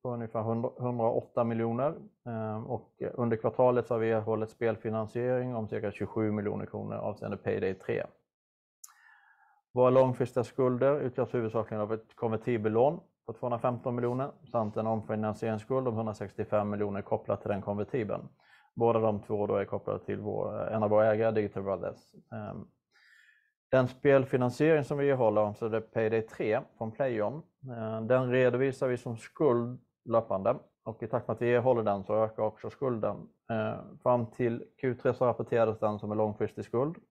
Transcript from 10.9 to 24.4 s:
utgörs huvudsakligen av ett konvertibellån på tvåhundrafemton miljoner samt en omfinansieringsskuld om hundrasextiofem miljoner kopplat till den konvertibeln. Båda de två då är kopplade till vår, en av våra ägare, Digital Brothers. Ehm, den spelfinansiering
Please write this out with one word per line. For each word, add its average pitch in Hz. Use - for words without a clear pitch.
utgörs 127
huvudsakligen 110
av 104
ett -
konvertibellån 113
på 113
tvåhundrafemton 123
miljoner 123
samt 110
en 110
omfinansieringsskuld 110
om 113
hundrasextiofem 104
miljoner 101
kopplat -
till 107
den 98
konvertibeln. 104
Båda 117
de 107
två 104
då 104
är 98
kopplade 101
till 101
vår, 104
en 110
av 104
våra 107
ägare, 110
Digital 104
Brothers. 95
Ehm, 104
den 127
spelfinansiering 139